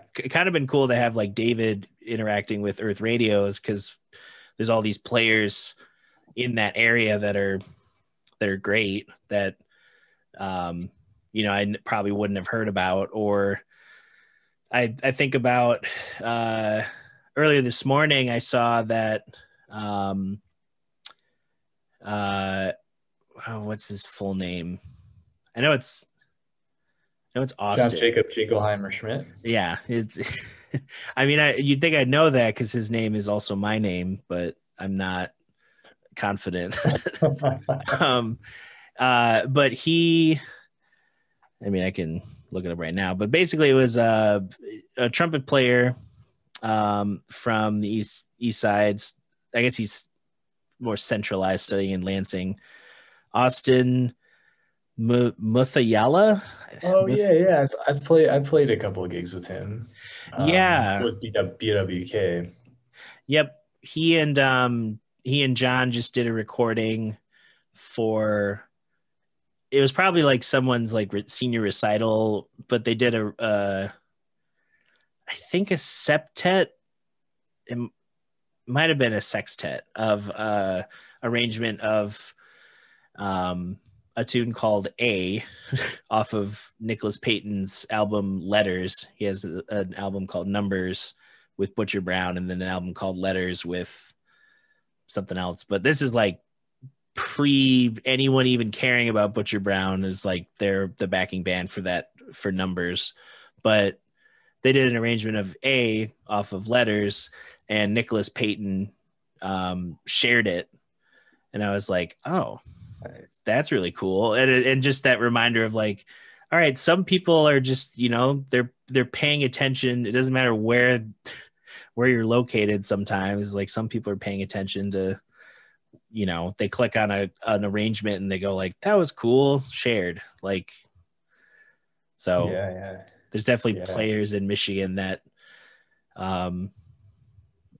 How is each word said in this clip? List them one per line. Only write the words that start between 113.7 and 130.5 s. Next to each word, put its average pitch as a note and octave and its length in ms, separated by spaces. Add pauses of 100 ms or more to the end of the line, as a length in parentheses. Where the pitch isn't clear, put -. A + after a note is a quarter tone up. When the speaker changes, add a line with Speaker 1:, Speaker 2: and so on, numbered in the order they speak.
Speaker 1:
really F#2 200
cool." G2 420
And, C3 160
and C3 320
just C3+ 220
that B2 160
reminder A#2 440
of, A2 100
like, G#2+ 300 (480)
all E3 60
right, D3 180
some F3+ 280
people E3 440
are C#3 120
just, C3 380
you A#2+ 120
know, C3 400
they're, B2 220 (160)
they're B2+ 160
paying D3 380
attention. B2+ 640
It G#2 60
doesn't C3 220
matter B2+ 200
where, A#2 500 (460)
<laughs> - 440
where B2 140
you're A#2 180
located A2 580
sometimes. G2+ 680
Like, G2 140
some A2 200
people A2 240
are G2 40
paying G2 260
attention G2 500
to, F#2+ 280 (920)
you G#3+ 140
know, F2 320
they G#2 100
click - 280
on G#2+ 140
a, G2 200 (160)
an G#2 180
arrangement G#2 580
and G2 80
they F#2+ 80
go, G2 160
like, F#2 280
"That G#3 120
was F3+ 180
cool, C3+ 480
shared." G2 600 (220)
Like, F#2+ 300 (1400)